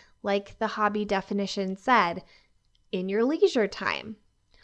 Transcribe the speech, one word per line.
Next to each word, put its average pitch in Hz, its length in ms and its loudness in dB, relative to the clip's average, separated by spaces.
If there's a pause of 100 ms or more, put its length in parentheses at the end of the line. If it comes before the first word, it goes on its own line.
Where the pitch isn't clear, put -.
(220)
Like 202 360 -2
the 220 80 -2
hobby 208 380 0
definition 196 720 -2
said, 185 480 2 (680)
in 185 180 -4
your 214 160 2
leisure 311 440 2
time. 95 480 -6 (480)